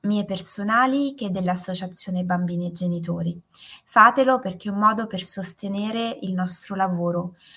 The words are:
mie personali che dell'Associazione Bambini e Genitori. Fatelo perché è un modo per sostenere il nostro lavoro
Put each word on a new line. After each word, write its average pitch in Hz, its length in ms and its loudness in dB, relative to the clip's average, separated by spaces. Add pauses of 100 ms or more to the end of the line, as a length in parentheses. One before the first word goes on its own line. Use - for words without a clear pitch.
mie 208 220 0
personali 240 880 2
che 214 140 -6
dell'Associazione 180 920 -2
Bambini 175 440 0
e 170 40 -4
Genitori. 170 680 -2 (440)
Fatelo 254 560 6
perché 196 300 -6
è - 20 -4
un 196 80 -2
modo 220 280 2
per 185 160 -6
sostenere 208 1000 -4
il 185 120 -4
nostro 180 420 -4
lavoro 175 600 0 (220)